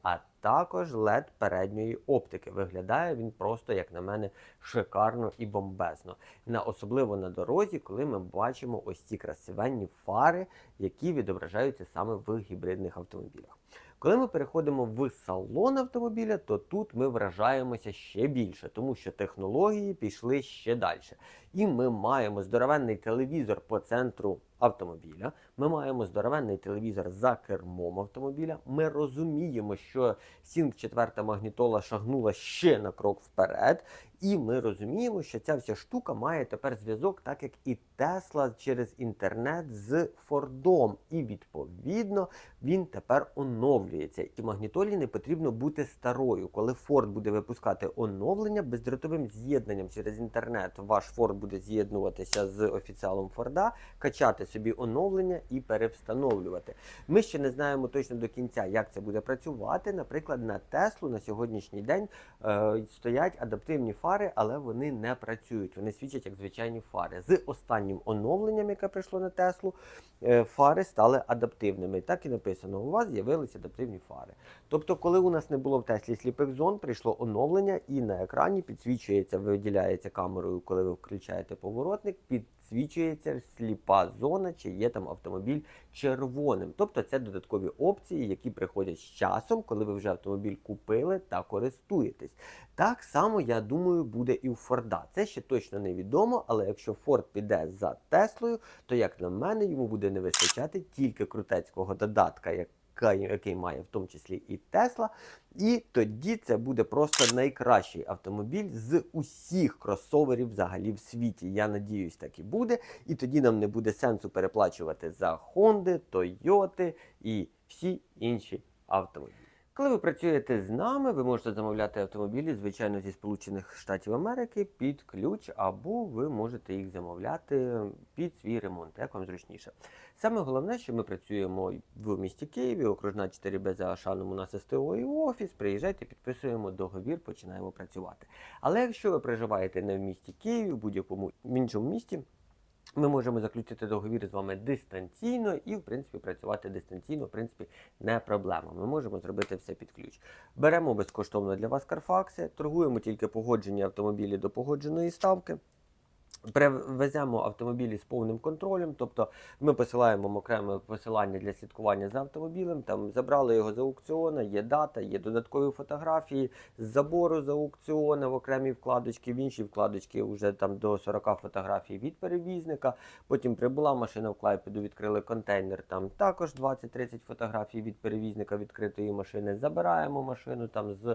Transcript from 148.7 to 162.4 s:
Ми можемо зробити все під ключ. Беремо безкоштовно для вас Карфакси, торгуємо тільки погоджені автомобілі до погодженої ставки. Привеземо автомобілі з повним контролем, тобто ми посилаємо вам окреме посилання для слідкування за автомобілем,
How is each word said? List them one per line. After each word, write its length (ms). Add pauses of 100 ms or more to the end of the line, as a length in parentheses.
Ми 100
можемо 320
зробити 380
все 180
під 180
ключ. 280 (360)
Беремо 380
безкоштовно 640
для 120
вас 160
Карфакси, 720
торгуємо 440
тільки 280
погоджені 540
автомобілі 540
до 140
погодженої 600
ставки. 460 (960)
Привеземо 920
автомобілі 560
з 60
повним 340
контролем, 600
тобто 320 (300)
ми 140
посилаємо 480
вам 140
окреме 500
посилання 520
для 140
слідкування 560
за 120
автомобілем, 640